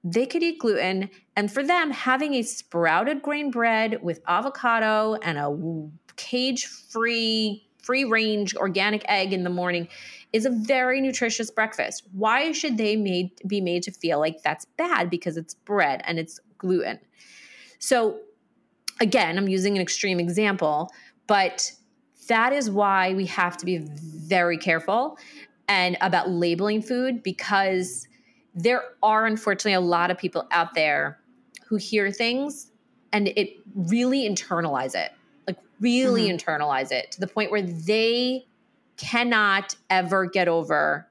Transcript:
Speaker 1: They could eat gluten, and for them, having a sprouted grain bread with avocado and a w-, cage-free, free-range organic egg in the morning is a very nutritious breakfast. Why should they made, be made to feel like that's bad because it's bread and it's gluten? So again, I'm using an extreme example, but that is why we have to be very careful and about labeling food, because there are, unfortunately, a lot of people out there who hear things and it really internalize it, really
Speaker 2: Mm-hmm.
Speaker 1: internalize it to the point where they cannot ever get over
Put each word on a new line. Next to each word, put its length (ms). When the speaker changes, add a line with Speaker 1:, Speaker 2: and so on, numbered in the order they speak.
Speaker 1:
They 200
could 160
eat 160
gluten, 500
and 160
for 120
them, 260
having 460
a 80
sprouted 800
grain 260
bread 540
with 240
avocado 880
and 240
a 100
w-, 420
cage-free, 1500
free-range 760
organic 520
egg 260
in 100
the 60
morning 380
is 140
a 60
very 500
nutritious 480
breakfast. 640
Why 400
should 260
they 180
made, 360
be 140
made 220
to 80
feel 280
like 240
that's 220
bad 320
because 280
it's 180
bread 500
and 140
it's 200
gluten? 400
So 400
again, 380
I'm 80
using 280
an 60
extreme 380
example, 720
but 460
that 260
is 160
why 460
we 100
have 320
to 80
be 140
very 800
careful 580
and 320
about 300
labeling 540
food, 400
because 840
there 260
are, 220
unfortunately, 480
a 80
lot 280
of 80
people 340
out 240
there 440
who 80
hear 340
things 600
and 180
it 280
really 520
internalize 680
it, 160
really 500
Speaker 2:
Mm-hmm. 80
Speaker 1:
internalize 540
it 200
to 80
the 80
point 240
where 100
they 840
cannot 800
ever 360
get 220
over 640